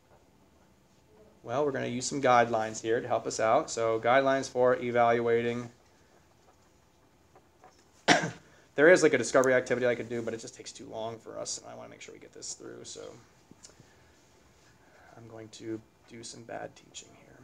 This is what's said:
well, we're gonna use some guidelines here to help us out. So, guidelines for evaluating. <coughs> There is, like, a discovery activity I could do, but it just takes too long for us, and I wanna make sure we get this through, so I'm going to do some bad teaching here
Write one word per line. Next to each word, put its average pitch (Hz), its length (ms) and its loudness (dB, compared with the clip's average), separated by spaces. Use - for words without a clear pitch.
well, 123 200 -4
we're 147 80 -2
gonna 123 160 -6
use 123 180 -6
some 143 160 -4
guidelines 117 600 2
here 113 180 0
to 131 80 -8
help 113 200 -2
us - 120 -8
out. 120 300 2
So, 113 300 -2
guidelines 135 500 2
for 127 280 2
evaluating. 120 920 0
<coughs> - 60 8
There 151 140 8
is, 160 140 8
like, 151 100 6
a 123 60 2
discovery 131 340 4
activity 127 320 0
I 120 80 4
could 113 160 -6
do, 120 140 -6
but 110 100 -6
it 113 60 -10
just - 160 -16
takes - 160 -18
too 113 140 -18
long 110 340 -10
for 110 180 -16
us, 117 220 -8
and 117 120 -18
I 120 40 -16
wanna 117 140 -18
make 110 120 -20
sure - 100 -18
we - 80 -20
get - 140 -20
this - 220 -14
through, - 280 -16
so - 180 -16
I'm 117 120 -20
going 113 220 -16
to 110 300 -10
do 117 140 -20
some 120 180 -16
bad 110 340 -12
teaching - 340 -20
here - 220 -20